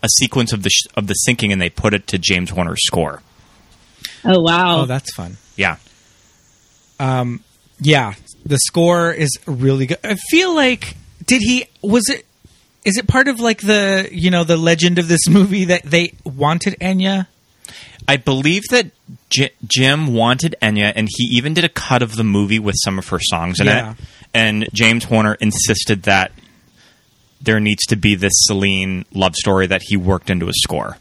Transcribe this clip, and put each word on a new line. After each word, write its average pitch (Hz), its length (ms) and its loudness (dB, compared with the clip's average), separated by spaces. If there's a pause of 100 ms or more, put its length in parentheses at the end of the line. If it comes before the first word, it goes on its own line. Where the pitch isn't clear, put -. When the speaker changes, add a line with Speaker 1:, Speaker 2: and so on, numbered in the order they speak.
Speaker 1:
a 117 60 -2 (100)
sequence 123 360 2
of 101 100 -4
the 98 60 0
sh-, - 260 0
of 101 120 -2
the 101 60 -2
sinking, 117 380 0
and 95 100 0
they 87 80 0
put - 240 -2
it 101 140 -4
to - 100 -4
James 90 340 -2
Horner's 85 340 -4
score. 76 360 -2 (1000)
Speaker 2:
Oh, 190 180 -4
wow. 170 400 0
Speaker 3:
Oh, 131 40 -2
that's 127 280 -8
fun. 92 240 -14 (200)
Speaker 1:
Yeah. 92 180 -2 (1200)
Speaker 3:
Um, 127 440 -4 (360)
yeah, 139 340 2 (320)
the 147 140 0
score 170 520 2
is 151 180 -2 (160)
really 135 420 0
good. 165 160 -4
I 208 120 -4 (140)
feel 349 260 2
like, 262 400 0 (300)
did 254 160 2
he, 247 240 0 (160)
was 208 280 2
it, - 160 -8 (600)
is 196 120 0
it 240 100 0
part 269 200 4
of, 247 120 -2
like, 233 220 0
the, 196 500 2
you 175 200 0
know, 175 120 2
the 165 140 2
legend 170 420 2
of 170 80 -2
this 170 200 2
movie 190 380 4
that 175 180 0
they 170 300 0 (100)
wanted 151 560 -2
Enya? 190 480 -2 (800)
Speaker 1:
I 139 100 4
believe 147 540 0
that 233 200 0 (380)
J-, - 220 0 (140)
Jim 135 480 2
wanted 123 480 0
Enya, 104 340 2
and 110 160 0
he 123 140 -2 (120)
even 143 160 -2
did 170 100 0
a 165 60 0
cut - 320 0
of 110 140 -4
the 113 80 -2
movie 101 360 2
with 101 240 -2
some 95 160 -2
of - 100 -12
her 90 120 -4
songs 87 380 -2
in - 80 4
Speaker 3:
Yeah. 110 260 0
Speaker 1:
it. 113 40 -18 (360)
And 110 400 2
James 113 320 2
Horner 107 300 2
insisted 107 680 -2
that 95 280 2 (1080)
there 110 180 2
needs 104 280 0
to 120 80 2
be 104 200 2
this 95 160 0 (140)
Celine 95 680 0
love 95 220 0
story 95 320 2
that 92 180 0
he 104 120 -2
worked 92 320 0
into 87 180 -2
his 85 140 -4
score. 64 400 -6